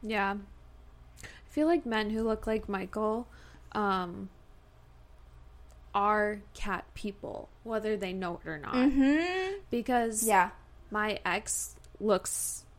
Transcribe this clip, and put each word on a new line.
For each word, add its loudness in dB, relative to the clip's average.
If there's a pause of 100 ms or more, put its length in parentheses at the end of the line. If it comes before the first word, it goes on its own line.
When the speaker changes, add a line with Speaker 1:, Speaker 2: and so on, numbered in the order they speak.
Speaker 1:
Yeah. 0 (840)
I -18
feel 4
like 4
men 0
who 0
look 0
like 0
Michael, -2 (460)
um, -2 (1600)
are 2 (140)
cat -4 (100)
people, -8 (140)
whether -2
they -4
know -6
it -10
or -6
not. -6
Speaker 2:
Mm-hmm. 4 (120)
Speaker 1:
Because 0
Speaker 2:
Yeah. 6 (400)
Speaker 1:
my -2
ex -4 (240)
looks 0 (140)